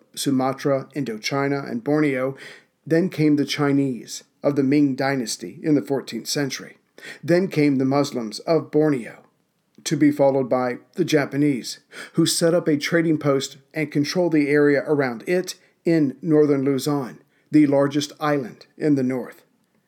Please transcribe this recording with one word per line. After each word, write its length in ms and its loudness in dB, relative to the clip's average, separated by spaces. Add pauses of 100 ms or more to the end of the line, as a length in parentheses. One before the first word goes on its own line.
(140)
Sumatra, 800 -2
Indochina, 760 -4
and 140 -6
Borneo. 520 0 (500)
Then 220 2
came 280 2
the 80 2
Chinese 800 -2 (180)
of 140 0
the 60 2
Ming 320 2
dynasty 680 -4
in 120 2
the 80 2
fourteenth 440 -6
century. 520 -6 (440)
Then 260 2
came 280 2
the 80 0
Muslims 560 -2
of 300 -2
Borneo, 540 -2 (600)
to 120 -2
be 140 4
followed 380 2
by 300 -2 (160)
the 100 -2
Japanese, 760 -2 (340)
who 120 2
set 280 2
up 140 0
a 80 2
trading 420 0
post 380 -2 (160)
and 200 -6
controlled 400 -2
the 160 2
area 380 4
around 400 -2
it 280 -2 (300)
in 360 2
northern 440 2
Luzon, 540 -2 (320)
the 160 6
largest 520 0
island 480 -4 (100)
in 180 2
the 80 2
north. 400 -6 (460)